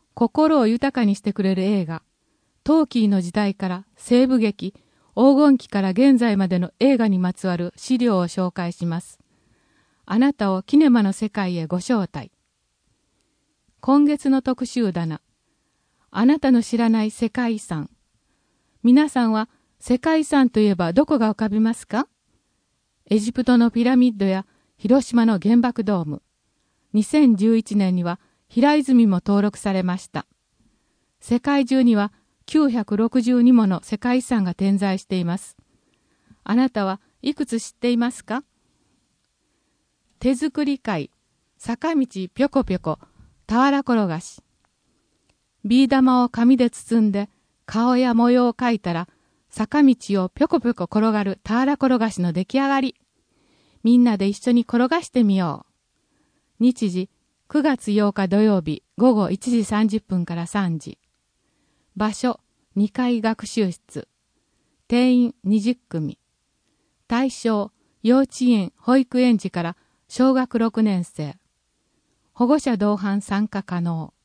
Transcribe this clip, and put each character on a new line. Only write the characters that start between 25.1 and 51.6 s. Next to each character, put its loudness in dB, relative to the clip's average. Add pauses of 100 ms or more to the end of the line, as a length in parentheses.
の 2
原 4
爆 0
ド -2
ー -6
ム。 -10 (720)
二 2
千 4
十 2
一 -4
年 0
に -2
は -8 (280)
平 2
泉 4
も 0
登 2
録 -4
さ -4
れ -2
ま -4
し -16
た。 -12 (920)
世 -2
界 0
中 0
に 4
は -2 (320)
九 2
百 -4
六 0
十 2
二 6
も 4
の -2
世 -8
界 -2
遺 -4
産 -2
が -4
点 0
在 -2
し -20
て -6
い -4
ま -4
す。 -18 (840)
あ -4
な 2
た -4
は -6 (200)
い -6
く -6
つ -6
知 -16
っ -20
て -4
い 0
ま -2
す -14
か？ -8 (1800)
手 0
作 -4
り -4
貝、 -6 (460)
坂 -6
道 0 (260)
ぴ -2
ょ 0
こ 0
ぴ -6
ょ -4
こ、 -8 (480)
俵 0
転 -2
が -6
し。 -20 (1200)
ビ 2
ー 0
玉 4
を -2
紙 2
で 2
包 -2
ん 2
で、 -6 (360)
顔 0
や 0
模 2
様 4
を -2
描 -2
い -2
た -6
ら、 -6 (420)
坂 0
道 6 (280)
を -4
ぴ -4
ょ 0
こ -2
ぴ -4
ょ 0
こ -8
転 0
が -2
る -6
タ -2